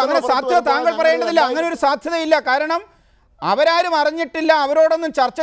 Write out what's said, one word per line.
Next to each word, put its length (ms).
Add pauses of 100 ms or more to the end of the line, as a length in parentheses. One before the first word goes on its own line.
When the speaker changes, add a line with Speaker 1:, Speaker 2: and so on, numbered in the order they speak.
Speaker 1:
അങ്ങനെ 160
Speaker 2:
ഉത്തരവ് 80
പുറത്തു 260
Speaker 1:
സാധ്യത 160
താങ്കൾ 160
Speaker 2:
വരുമ്പോൾ 160
Speaker 1:
പറയേണ്ടതില്ല. 400
Speaker 2:
അങ്ങനെ 80
Speaker 1:
അങ്ങനെ 220
ഒരു 140
സാധ്യതയില്ല. 500 (140)
കാരണം 320 (720)
അവരാരും 480
അറിഞ്ഞിട്ടില്ല, 500 (140)
അവരോടൊന്നും 540
ചർച്ച 240